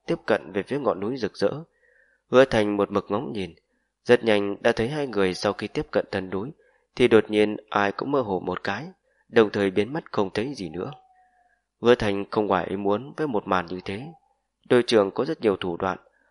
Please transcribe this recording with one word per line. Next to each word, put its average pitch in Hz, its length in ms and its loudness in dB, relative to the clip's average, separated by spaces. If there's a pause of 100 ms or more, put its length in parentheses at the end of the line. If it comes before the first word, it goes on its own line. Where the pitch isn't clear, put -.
tiếp 170 100 -2 (100)
cận 101 260 0
về 95 120 -4
phía 135 160 -6
ngọn 101 200 0
núi 113 180 -4
rực 107 200 -6
rỡ. 98 140 0 (800)
Hứa 127 140 8
Thành 104 320 2
một 101 140 0
mực 101 180 -2
ngóng 107 240 -4
nhìn, 92 200 -8 (500)
rất 120 200 4
nhanh 101 380 0
đã 117 100 2
thấy 113 180 -2
hai 143 180 -6
người 98 260 0
sau 101 200 -2
khi 107 140 -8
tiếp 151 240 -6
cận - 200 0
thân 95 180 -6
núi, 98 220 -8 (440)
thì 127 120 4
đột 110 240 4
nhiên 107 260 2 (120)
ai 101 220 0
cũng - 200 -6
mơ 139 100 2
hồ 98 240 -2
một 90 180 -6
cái, 151 240 -6 (420)
đồng 113 200 6
thời 98 220 0
biến 104 220 -2
mất 165 180 -10
không 98 220 0
thấy 131 220 -4
gì 95 140 -8
nữa. 87 220 -8 (920)
Hứa 120 140 6
Thành 101 360 -2
không 107 160 0
ngoài 90 220 0
ý 92 60 -4
muốn 104 420 -2
với 156 100 -2
một 104 200 -4
màn 92 180 0
như 92 200 -10
thế. 101 180 -8 (680)
Đội 123 140 6
trưởng 101 280 4
có 123 140 -4
rất 160 160 -8
nhiều 101 140 2
thủ 87 220 -6
đoạn, 92 200 -4 (340)